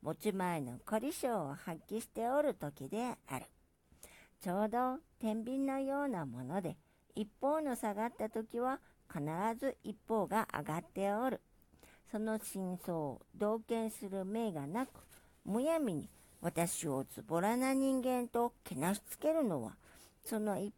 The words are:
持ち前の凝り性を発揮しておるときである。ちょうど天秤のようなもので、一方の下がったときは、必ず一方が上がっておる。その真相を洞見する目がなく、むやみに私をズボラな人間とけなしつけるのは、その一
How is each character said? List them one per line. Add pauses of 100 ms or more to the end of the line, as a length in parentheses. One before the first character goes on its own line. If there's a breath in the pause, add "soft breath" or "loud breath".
持
ち
前
の
凝
り
性
を
発
揮
し
て
お
る
と
き
で (100)
あ
る。 (960 loud breath)
ち
ょ
う
ど (200)
天
秤
の
よ
う
な
も
の
で、 (380 soft breath)
一 (140)
方
の
下
が
っ
た
と
き
は、 (320 soft breath)
必 (360)
ず
一 (100)
方
が
上
が
っ
て
お
る。 (680 loud breath)
そ
の
真
相
を (140)
洞
見
す
る
目
が
な
く、 (540 loud breath)
む
や
み
に (320 loud breath)
私
を
ズ
ボ
ラ
な
人
間
と (100)
け
な
し
つ
け
る
の
は、 (480 loud breath)
そ
の
一